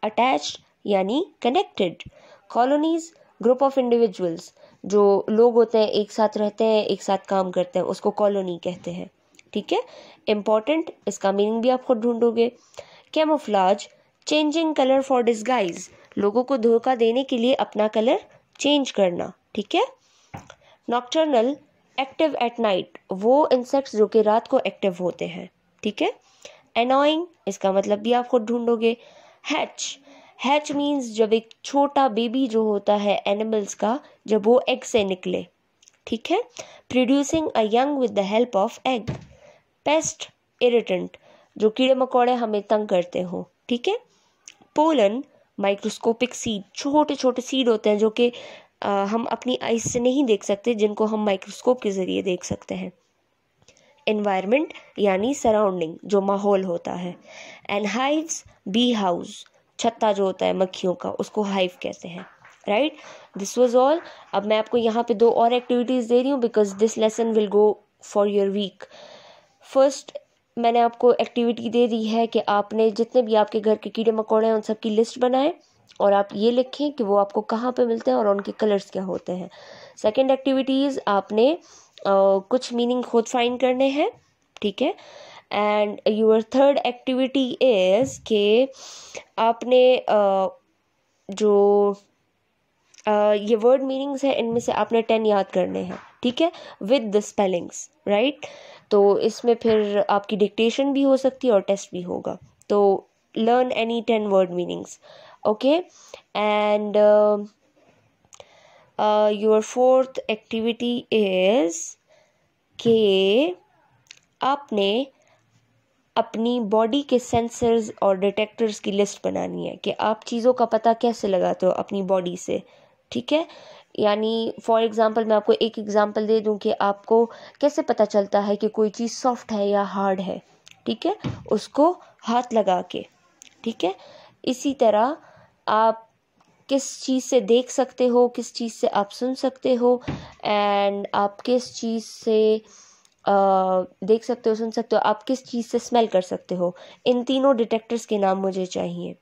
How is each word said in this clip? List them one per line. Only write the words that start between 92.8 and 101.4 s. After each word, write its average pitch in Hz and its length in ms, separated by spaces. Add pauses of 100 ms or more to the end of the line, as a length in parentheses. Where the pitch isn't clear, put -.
अ, 208 260
ये 208 240
word 247 260
meanings 269 420
हैं 269 120
इनमें 233 240
से 247 120
आपने 226 300
टेन 220 240
याद 202 240
करने 185 280
हैं, 185 200 (240)
ठीक 240 180
है, 339 120 (300)
with 226 200
the 208 180
spellings, 190 560 (320)
right? 220 260 (560)
तो 202 280
इसमें 233 360
फिर 214 560
आपकी 202 260
dictation 226 560
भी 269 100
हो 269 140
सकती 262 300